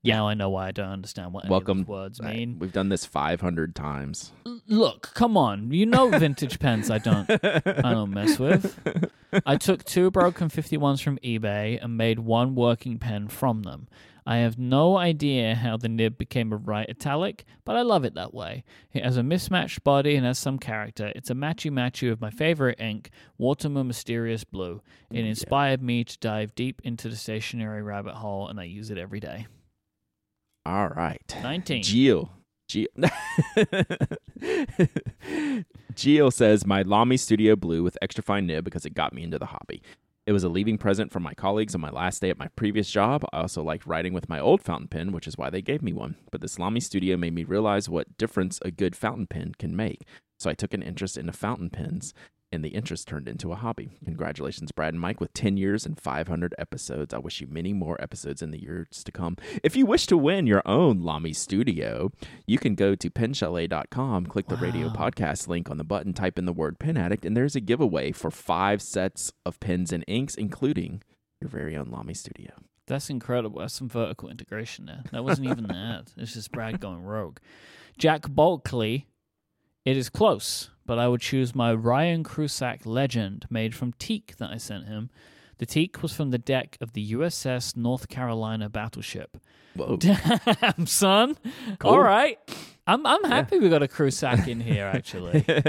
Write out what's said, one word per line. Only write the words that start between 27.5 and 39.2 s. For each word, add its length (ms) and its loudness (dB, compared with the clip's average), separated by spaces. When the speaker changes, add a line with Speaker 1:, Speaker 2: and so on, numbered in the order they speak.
Speaker 2:
rabbit 320 -8
hole, 320 -6
and 120 -12
I 40 -10
use 260 -12
it 80 -8
every 220 -10
day. 260 -10
Speaker 1:
All 240 0
right. 540 -4
Speaker 2:
Nineteen. 400 -2
Speaker 1:
Gio. 460 6
Gio. 200 -2
<laughs> 2000 0
Gio 400 6
says, 320 6
"My 160 4
Lamy 360 4
Studio 380 6
Blue 280 0
with 180 0
extra 220 -6
fine 240 0
nib 160 -2
because 220 -8
it 80 -10
got 200 -2
me 100 -10